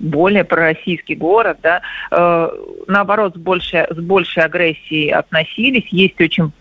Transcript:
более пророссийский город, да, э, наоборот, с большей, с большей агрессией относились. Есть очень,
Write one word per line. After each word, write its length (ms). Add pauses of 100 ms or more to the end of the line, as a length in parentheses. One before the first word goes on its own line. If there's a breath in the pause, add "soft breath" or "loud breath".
более 440
пророссийский 680
город, 480
да, 200 (280 loud breath)
э, 400 (360)
наоборот, 500
с 20
большей, 520
с 80
большей 440
агрессией 680
относились. 760
Есть 300
очень, 400